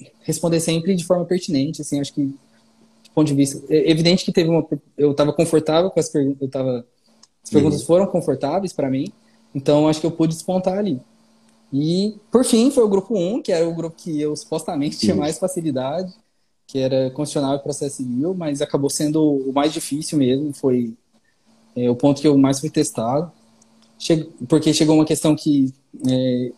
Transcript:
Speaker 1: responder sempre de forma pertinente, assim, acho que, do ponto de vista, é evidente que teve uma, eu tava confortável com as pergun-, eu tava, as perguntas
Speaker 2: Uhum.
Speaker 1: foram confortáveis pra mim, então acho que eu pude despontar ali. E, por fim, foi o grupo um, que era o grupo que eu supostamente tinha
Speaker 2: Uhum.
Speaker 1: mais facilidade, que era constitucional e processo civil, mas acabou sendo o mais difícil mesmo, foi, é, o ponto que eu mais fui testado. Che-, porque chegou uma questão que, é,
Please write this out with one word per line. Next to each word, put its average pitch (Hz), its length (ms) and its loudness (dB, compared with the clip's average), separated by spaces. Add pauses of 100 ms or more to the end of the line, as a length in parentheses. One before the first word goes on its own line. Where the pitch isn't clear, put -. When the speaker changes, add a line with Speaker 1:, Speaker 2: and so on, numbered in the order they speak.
(220)
Speaker 1:
responder 165 380 -2
sempre 165 360 -2
de 170 100 -4
forma 175 200 2
pertinente, 151 560 -2
assim, 143 180 -4
acho 139 140 -6
que, 143 120 -2
do - 880 -16
ponto 156 140 2
de 143 80 0
vista, 139 260 0 (120)
é 151 160 4
evidente 165 360 2
que 196 60 -2
teve 165 180 2
uma, 160 180 2 (300)
eu 143 160 2
tava 147 180 2
confortável 160 600 2
com 170 80 0
as 160 100 -2
pergun-, 139 320 0
eu 135 80 -4
tava, 131 360 -4 (580)
as - 60 -18
perguntas 147 320 2
Speaker 2:
Uhum. - 60 -10
Speaker 1:
foram 185 200 4
confortáveis 170 680 -2
pra 135 160 -4
mim, 143 220 -2 (420)
então 147 340 2
acho 156 140 0
que 170 60 -2
eu 160 40 0
pude 160 240 0
despontar 185 420 -2
ali. 185 220 -4 (720)
E, 175 460 -2 (140)
por 247 140 4
fim, 240 260 4
foi 254 120 4
o 214 60 4
grupo 196 280 0
um, 196 240 -2
que 214 100 -4
era 170 160 2
o 165 60 -4
grupo 165 240 -8
que 156 220 -6
eu 151 160 -2
supostamente 151 640 -6
tinha 208 160 0
Speaker 2:
Uhum. 190 80 0
Speaker 1:
mais - 160 -4
facilidade, 165 760 -4 (540)
que 135 120 -6
era 131 320 0
constitucional 143 440 -2
e 139 80 -6
processo 143 340 -6
civil, 131 360 -2
mas 151 280 -4
acabou 143 280 0
sendo 156 340 0
o 135 300 0
mais 143 200 2
difícil 156 440 -4
mesmo, 139 360 0
foi, 123 400 0 (840)
é, 123 140 0
o 120 60 2
ponto 143 260 2
que 156 60 2
eu 143 100 6
mais 135 220 4
fui 156 100 -6
testado. 147 640 -2 (680)
Che-, 160 300 0 (220)
porque 156 240 4
chegou 156 220 4
uma 156 100 6
questão 156 300 2
que, 139 380 2 (360)
é, 127 480 0